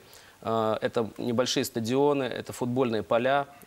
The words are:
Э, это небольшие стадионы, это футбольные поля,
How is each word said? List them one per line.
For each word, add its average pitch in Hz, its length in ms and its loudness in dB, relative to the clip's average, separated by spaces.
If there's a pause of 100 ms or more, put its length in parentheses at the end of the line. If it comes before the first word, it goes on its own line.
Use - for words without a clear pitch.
(400)
Э, 110 400 0
это 117 380 -2
небольшие 123 480 0
стадионы, 135 580 0
это 110 300 -8
футбольные 123 480 0
поля, 131 440 2 (200)